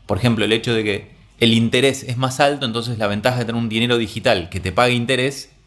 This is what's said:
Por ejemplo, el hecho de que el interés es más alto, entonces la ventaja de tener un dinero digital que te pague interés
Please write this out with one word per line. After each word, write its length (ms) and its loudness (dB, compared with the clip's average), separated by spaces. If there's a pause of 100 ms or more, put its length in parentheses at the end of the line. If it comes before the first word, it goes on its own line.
Por 120 -2
ejemplo, 260 2
el 80 2
hecho 220 0
de 100 0
que 320 -4 (240)
el 140 4
interés 500 2
es 140 -6
más 240 -2
alto, 240 2
entonces 320 -4
la 100 0
ventaja 320 0
de 60 -2
tener 160 -4
un 80 -4
dinero 280 0
digital 520 0
que 100 -6
te 140 -4
pague 200 4
interés 580 -2 (160)